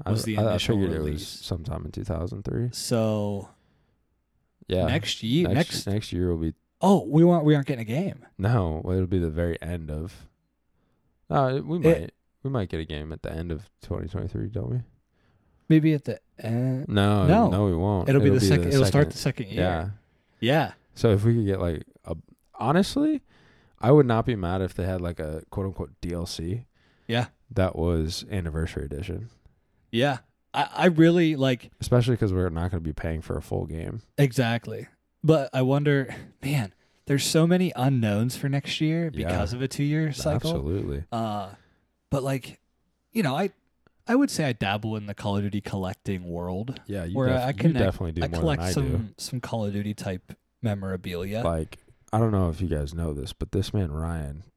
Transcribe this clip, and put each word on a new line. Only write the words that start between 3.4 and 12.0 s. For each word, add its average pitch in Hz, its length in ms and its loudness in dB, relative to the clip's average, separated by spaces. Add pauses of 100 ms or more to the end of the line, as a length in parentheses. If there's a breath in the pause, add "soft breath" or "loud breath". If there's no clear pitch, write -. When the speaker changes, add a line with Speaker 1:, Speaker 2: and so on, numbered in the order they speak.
Speaker 1:
Yeah. 90 200 0
Speaker 2:
next - 360 -2
ye-, 131 200 2
Speaker 1:
Next, - 120 2
Speaker 2:
next - 320 -2
Speaker 1:
next 101 260 -4
year 90 160 0
will 85 80 0
be 80 160 -2 (260)
Speaker 2:
Oh, 185 260 6
we 147 180 6
won't, 175 200 6
we 151 120 6
aren't 135 120 0
getting 127 140 -4
a 113 40 -6
game. 143 400 -4 (120)
Speaker 1:
No, 95 460 2
well, 90 120 0
it'll 95 120 2
be 92 120 0
the 85 120 0
very 85 300 -2
end 82 300 -8
of. 80 360 -10 (1040)
No, 139 280 0
it, - 80 -6
we 165 140 -4
Speaker 2:
It 143 40 0 (180)